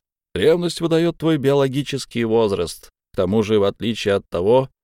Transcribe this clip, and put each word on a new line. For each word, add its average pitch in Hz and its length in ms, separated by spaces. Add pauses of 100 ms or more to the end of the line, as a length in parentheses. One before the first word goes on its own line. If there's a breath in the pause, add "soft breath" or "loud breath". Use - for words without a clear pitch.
(340)
«ревность 160 480
выдает 165 360
твой 160 200
биологический 135 880
возраст. 104 640 (240)
К - 20
тому 101 260
же, 107 180
в 98 40
отличие 101 520
от 95 140
того 120 400 (140)